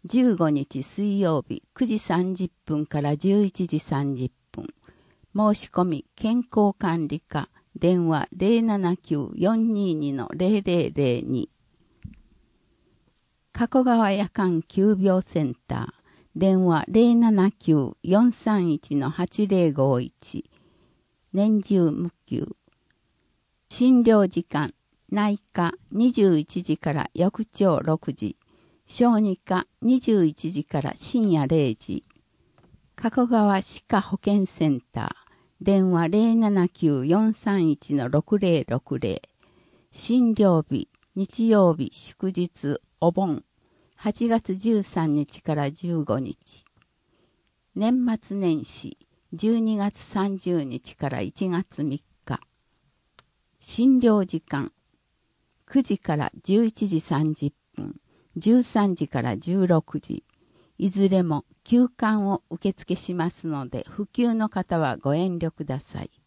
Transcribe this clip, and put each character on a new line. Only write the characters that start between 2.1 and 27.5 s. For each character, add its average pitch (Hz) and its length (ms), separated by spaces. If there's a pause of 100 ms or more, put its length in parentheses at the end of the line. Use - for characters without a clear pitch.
十 180 160 (140)
分 151 200
か 151 140
ら 147 160
十 196 300
一 190 200
時 156 140
三 139 360
十 127 140 (220)
分。 - 160 (680)
申 208 220
し - 160
込 180 140
み、 156 200 (120)
健 226 220
康 208 380
管 170 300
理 151 140
課、 - 280 (300)
電 175 300
話 156 240
零 208 320
七 190 320
九 147 380
四 226 380
二 196 220
二 147 160
の 131 220
零 196 280
零 175 320
零 127 320
二。 127 240 (2000)
加 233 140
古 254 180
川 226 260
夜 196 160
間 180 360
急 202 360
病 185 220
セ 165 220
ン 127 120 (100)
タ - 360
ー。 - 40 (320)
電 185 280
話 165 240
零 233 320
七 208 300
九 147 520
四 220 300
三 202 360
一 151 280
の 139 120
八 180 380
零 180 240
五 135 300
一。 - 420 (880)
年 208 300
中 185 300
無 170 200 (140)
休。 - 320 (1120)
診 247 340
療 220 240
時 170 160
間、 - 300 (360)
内 104 300 (140)
科 175 200 (180)
二 240 200
十 196 260
一 160 240
時 156 160
か - 140
ら 143 220
翌 185 320
朝 185 340